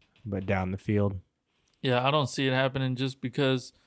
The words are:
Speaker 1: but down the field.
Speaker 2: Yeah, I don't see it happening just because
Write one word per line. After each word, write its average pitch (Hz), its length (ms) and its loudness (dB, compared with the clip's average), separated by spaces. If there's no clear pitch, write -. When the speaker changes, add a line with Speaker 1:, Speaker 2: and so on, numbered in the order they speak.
Speaker 1:
but 98 200 -4
down 95 260 0
the 95 60 -2
field. 101 420 0
Speaker 2:
Yeah, 123 240 2
I 139 60 2
don't 147 160 2
see - 180 -2
it 131 80 2
happening 131 440 0
just 131 240 -4
because 131 500 0